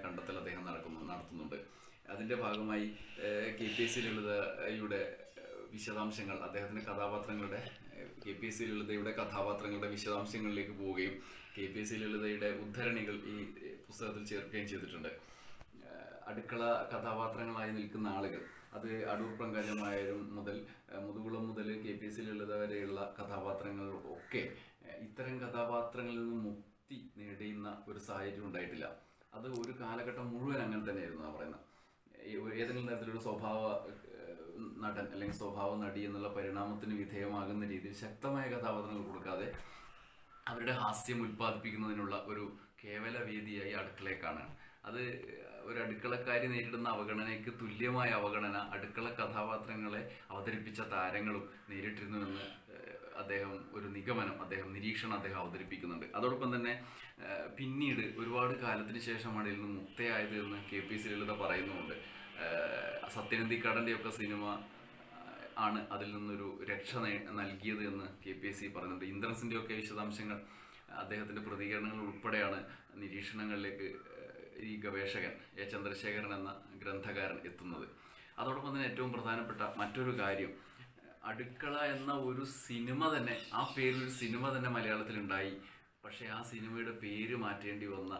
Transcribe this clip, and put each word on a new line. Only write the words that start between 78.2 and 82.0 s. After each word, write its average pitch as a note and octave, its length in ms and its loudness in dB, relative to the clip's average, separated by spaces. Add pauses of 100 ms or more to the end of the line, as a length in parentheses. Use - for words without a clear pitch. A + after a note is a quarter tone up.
അതോടൊപ്പം C3 340 0
തന്നെ C3+ 160 2
ഏറ്റവും B2+ 240 2
പ്രധാനപ്പെട്ട A2+ 500 2 (140)
മറ്റൊരു B2 420 2
കാര്യം, G2 340 4 (720)
അടുക്കള B2 520 -2 (120)
എന്ന C3+ 240 2 (100)